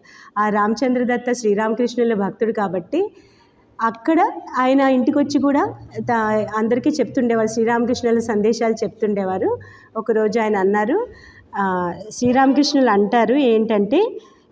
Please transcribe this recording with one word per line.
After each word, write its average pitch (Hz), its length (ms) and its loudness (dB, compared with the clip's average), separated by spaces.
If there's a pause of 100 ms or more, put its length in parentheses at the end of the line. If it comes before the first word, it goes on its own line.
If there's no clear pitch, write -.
(400)
ఆ 214 100 0
రామచంద్రదత్త 240 840 0
శ్రీరామకృష్ణుల 226 840 0
భక్తుడు 208 380 -2
కాబట్టి 214 640 -4 (680)
అక్కడ 320 500 0 (260)
ఆయన 262 220 2
ఇంటికొచ్చి 277 600 2
కూడా 285 340 0 (240)
త-, 214 560 -2
అందరికీ 226 340 0
చెప్తుండేవారు, 233 580 0
శ్రీరామకృష్ణుల 233 720 0
సందేశాలు 220 540 0
చెప్తుండేవారు. 208 840 -2 (400)
ఒకరోజు 220 420 0
ఆయన 214 180 0
అన్నారు, 214 500 0 (480)
ఆ, 180 380 -2 (180)
శ్రీరామకృష్ణులు 262 800 2
అంటారు 208 460 4
ఏంటంటే, 226 840 2 (320)